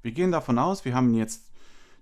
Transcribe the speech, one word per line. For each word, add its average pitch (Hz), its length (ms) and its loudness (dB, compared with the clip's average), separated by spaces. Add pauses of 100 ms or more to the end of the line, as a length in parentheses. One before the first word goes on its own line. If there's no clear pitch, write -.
Wir 117 100 -6
gehen 175 180 2
davon 147 280 0
aus, 180 260 0
wir 123 100 -2
haben 123 200 4
jetzt - 380 -4 (500)